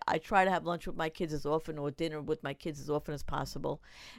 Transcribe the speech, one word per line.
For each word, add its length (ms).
I 80
try 300
to 40
have 140
lunch 220
with 100
my 140
kids 240
as 100
often 320
or 140
dinner 320
with 200
my 120
kids 260
as 80
often 240
as 100
possible. 600